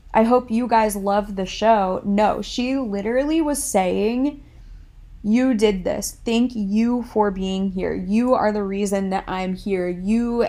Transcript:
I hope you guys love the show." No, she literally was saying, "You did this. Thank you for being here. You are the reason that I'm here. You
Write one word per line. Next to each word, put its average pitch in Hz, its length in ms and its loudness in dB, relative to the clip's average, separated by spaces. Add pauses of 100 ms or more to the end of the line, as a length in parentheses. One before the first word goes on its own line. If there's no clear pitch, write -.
(120)
I 220 120 6
hope 247 260 2
you 233 160 0
guys 214 300 2
love 202 400 -2
the 190 100 -2
show." 202 580 2
No, 202 380 2
she 247 340 -4
literally 254 640 0
was 294 220 0
saying, 214 800 0 (800)
"You 247 320 2
did 202 300 2
this. - 400 -4
Thank 240 320 0
you 226 480 0
for 208 260 0
being 190 400 -2
here. 180 240 -4
You 214 400 0
are 214 160 2
the 208 140 -2
reason 196 460 -2
that 190 180 -2
I'm 185 260 -4
here. 185 340 -4
You 226 600 0